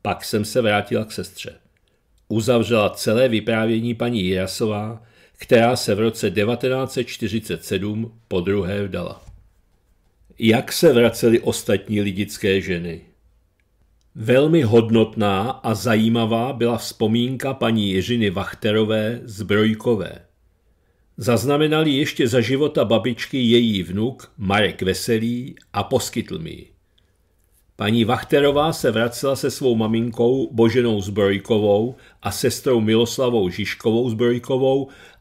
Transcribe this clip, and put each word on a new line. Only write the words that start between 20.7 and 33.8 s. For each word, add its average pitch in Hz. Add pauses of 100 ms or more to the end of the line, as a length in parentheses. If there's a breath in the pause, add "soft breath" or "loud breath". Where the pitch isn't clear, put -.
Zaznamenali 147
ještě 139
za 123
života 135
babičky 113
její 117
vnuk 104
Marek 98
Veselý 117 (180)
a 101
poskytl 117
mi 80
ji. - (1120)
Paní 110
Vachterová 143
se 127
vracela 117
se 127
svou 127
maminkou 117
Boženou 117
Zbrojkovou 101 (260 soft breath)
a 98
sestrou 120
Miloslavou 113
Žižkovou 113